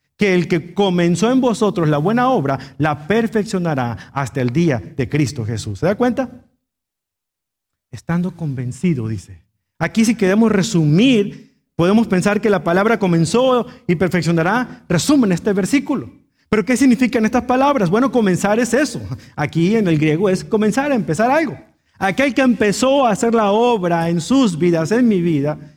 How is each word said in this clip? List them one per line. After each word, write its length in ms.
que 180
el 140
que 260
comenzó 560
en 100
vosotros 480
la 100
buena 320
obra, 280
la 280
perfeccionará 1080
hasta 280
el 100
día 300
de 120
Cristo 360
Jesús". 360
¿Se 60
da 100
cuenta? 340
Estando 460
convencido, 720
dice. 340
Aquí 260
si 100
queremos 360
resumir, 1120
podemos 300
pensar 340
que 100
la 140
palabra 340
comenzó 680
y 100
perfeccionará, 920
resumen 440
este 200
versículo. 580
¿Pero 160
qué 120
significan 480
estas 200
palabras? 460
Bueno, 220
comenzar 460
es 160
eso. 260
Aquí 400
en 120
el 100
griego 300
es 160
comenzar, 480
empezar 380
algo. 280
Aquel 360
que 80
empezó 640
a 40
hacer 240
la 160
obra 580
en 120
sus 380
vidas, 340
en 160
mi 120
vida, 380